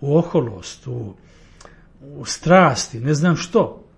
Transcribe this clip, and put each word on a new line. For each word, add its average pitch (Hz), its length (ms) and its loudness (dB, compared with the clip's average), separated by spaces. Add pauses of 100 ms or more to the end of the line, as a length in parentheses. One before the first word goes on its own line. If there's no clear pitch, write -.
u 143 160 2
oholost, 127 720 -2
u, 117 260 -10 (880)
u - 240 -18
strasti, 156 720 2
ne 143 140 -2
znam 156 220 2
što, - 480 -2 (140)